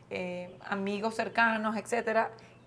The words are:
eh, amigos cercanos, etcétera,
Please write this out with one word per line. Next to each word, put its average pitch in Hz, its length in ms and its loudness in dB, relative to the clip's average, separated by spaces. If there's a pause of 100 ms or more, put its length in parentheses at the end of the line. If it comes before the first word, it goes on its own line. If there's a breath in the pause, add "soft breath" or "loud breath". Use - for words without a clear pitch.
eh, 180 560 -6
amigos 202 500 -2
cercanos, 220 640 2
etcétera, 226 540 0 (360 soft breath)